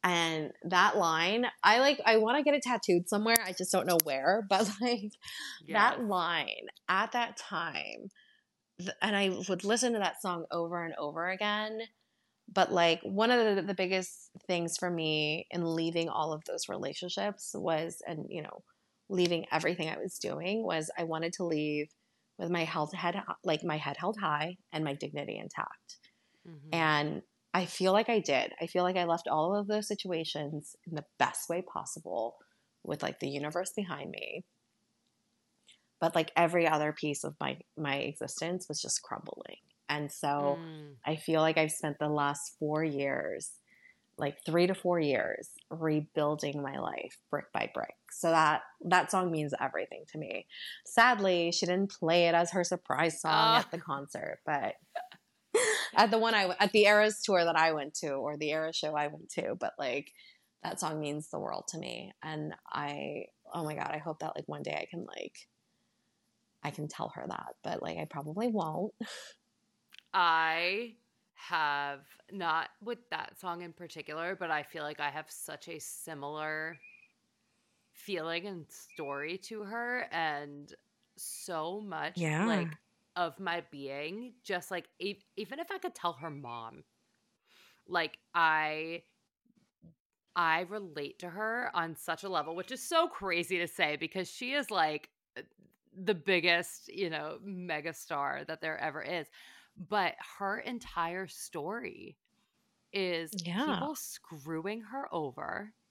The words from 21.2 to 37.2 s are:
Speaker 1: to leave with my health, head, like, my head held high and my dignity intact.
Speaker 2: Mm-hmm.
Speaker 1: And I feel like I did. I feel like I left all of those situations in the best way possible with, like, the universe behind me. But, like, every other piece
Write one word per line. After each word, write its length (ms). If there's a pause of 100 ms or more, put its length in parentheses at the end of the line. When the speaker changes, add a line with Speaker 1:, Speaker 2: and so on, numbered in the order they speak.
Speaker 1:
to 100
leave 440 (500)
with 120
my 140
health, 280
head, 280 (240)
like, 180
my 140
head 200
held 220
high 380 (160)
and 120
my 100
dignity 420
intact. 640 (480)
Speaker 2:
Mm-hmm. 400 (240)
Speaker 1:
And 120 (300)
I 120
feel 280
like 160
I 100
did. 420
I 60
feel 160
like 140
I 80
left 220
all 280
of 120
those 200
situations 880 (100)
in 100
the 100 (120)
best 320
way 120
possible 760 (460)
with, 200
like, 160
the 100
universe 440
behind 380
me. 320 (1600)
But, 160
like, 200
every 320
other 260
piece 300